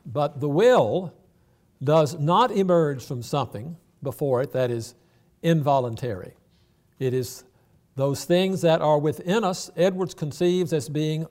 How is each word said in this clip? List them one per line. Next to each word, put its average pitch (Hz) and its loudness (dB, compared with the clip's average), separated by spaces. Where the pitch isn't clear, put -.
But 147 -4
the 147 -2
will 175 4
does 151 2
not 180 4
emerge 170 2
from 123 -8
something 135 -6
before 135 -2
it 139 -4
that 127 0
is 117 -6
involuntary. 131 -2
It 127 -2
is - -6
those 139 -2
things 185 0
that 165 4
are 151 4
within 156 -2
us, 185 -4
Edwards 185 0
conceives 175 -2
as 151 -2
being 156 -4